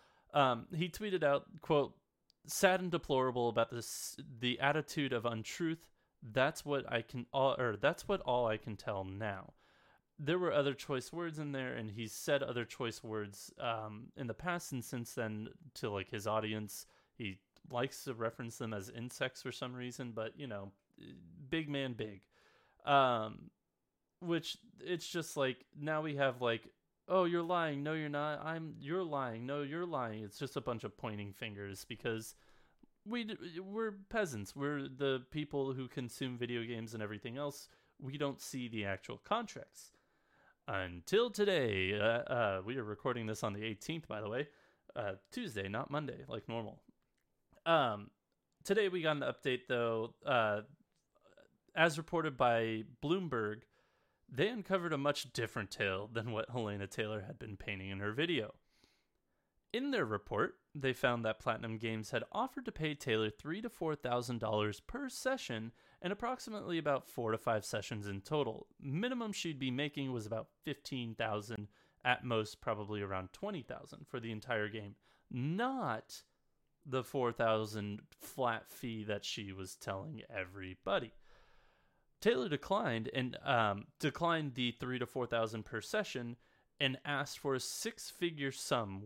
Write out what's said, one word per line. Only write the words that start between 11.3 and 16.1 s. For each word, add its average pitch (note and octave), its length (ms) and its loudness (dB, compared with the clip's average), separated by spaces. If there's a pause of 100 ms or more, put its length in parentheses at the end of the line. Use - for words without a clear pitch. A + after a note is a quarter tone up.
in D3 140 -4
there, C3 220 -4
and A2+ 160 -4
he's A2 220 -6
said C#3+ 300 2
other B2 220 0
choice - 400 -6
words, G#2+ 540 -6
um, A2 580 -4
in C3 120 -4
the A2+ 60 -2
past, F3 380 -4
and B2 100 -2
since A#2 300 -6
then A2 380 -4 (240)
to, A#2+ 160 -4
like, G2 180 -2
his G#2+ 180 -4